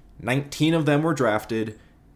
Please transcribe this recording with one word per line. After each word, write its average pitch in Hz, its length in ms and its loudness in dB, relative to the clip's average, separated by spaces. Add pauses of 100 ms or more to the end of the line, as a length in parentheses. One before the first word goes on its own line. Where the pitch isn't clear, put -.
(200)
Nineteen 143 540 0
of 160 120 2
them 147 160 4
were 160 120 0
drafted, 110 680 -2 (360)